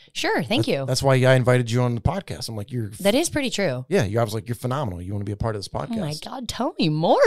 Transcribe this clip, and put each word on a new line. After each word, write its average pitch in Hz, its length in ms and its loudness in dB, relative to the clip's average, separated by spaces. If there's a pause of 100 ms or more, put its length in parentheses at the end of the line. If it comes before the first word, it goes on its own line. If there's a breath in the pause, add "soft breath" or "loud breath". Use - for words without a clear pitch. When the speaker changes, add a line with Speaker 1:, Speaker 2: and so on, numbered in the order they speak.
(140 soft breath)
Speaker 1:
Sure, 403 280 0
thank - 240 0
Speaker 2:
That, 247 60 0
Speaker 1:
you. 139 120 -2
Speaker 2:
that's 131 160 0
why 135 140 4
I 127 200 6
invited 123 360 4
you 123 120 2
on 123 120 0
the 113 60 -4
podcast. - 480 -4
I'm 113 80 -10
like, 104 160 -10
"You're 117 160 -6
f-" 110 100 -14
Speaker 1:
That 196 160 2
is 320 160 0
pretty 269 200 -2
true. 131 380 -2
Speaker 2:
Yeah, 180 140 2
you, 101 160 0
I 120 60 4
was 110 100 -2
like, 110 140 -6
"You're 117 80 -2
phenomenal. 123 440 -4
You 90 120 -8
wanna 101 120 -6
be 104 60 -6
a 101 60 -6
part 110 180 -4
of 101 60 -8
this - 120 -12
Speaker 1:
Oh - 60 -6
my - 80 -4 (240)
Speaker 2:
podcast." 156 140 -10
Speaker 1:
God, 254 240 -10
tell 277 280 -4
me 208 120 2
more, 175 380 4